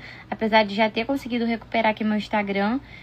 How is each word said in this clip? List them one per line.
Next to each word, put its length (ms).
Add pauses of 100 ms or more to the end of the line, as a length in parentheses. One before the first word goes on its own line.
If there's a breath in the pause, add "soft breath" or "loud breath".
(300 loud breath)
Apesar 340
de 100
já 160
ter 160
conseguido 380
recuperar 480
aqui 120
meu 140
Instagram, 640 (240 loud breath)